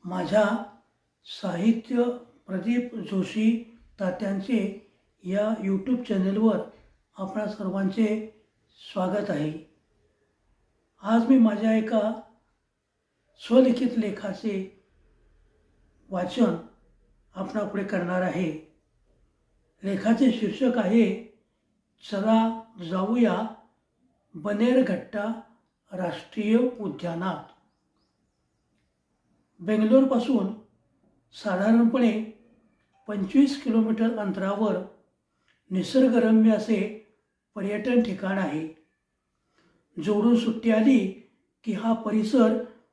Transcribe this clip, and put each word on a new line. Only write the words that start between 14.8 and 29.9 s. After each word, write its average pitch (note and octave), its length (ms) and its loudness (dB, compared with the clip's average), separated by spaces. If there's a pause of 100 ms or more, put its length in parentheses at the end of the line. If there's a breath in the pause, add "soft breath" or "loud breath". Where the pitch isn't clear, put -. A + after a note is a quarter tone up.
वाचन F#3 460 0 (800)
आपणापुढे G3 500 -6
करणार F3+ 380 -4
आहे. E3 520 -6 (1120)
लेखाचे A3 480 2
शीर्षक A#3 460 -2
आहे, G3+ 460 2 (880)
"चला A3+ 480 2 (300)
जाऊया G3+ 560 0 (880)
बनेरघट्टा G#3 1040 -2 (520)
राष्ट्रीय G3+ 680 -2 (220)
उद्यानात." E3+ 720 -8 (2000)
बेंगलोरपासून A3+ 840 2 (1000)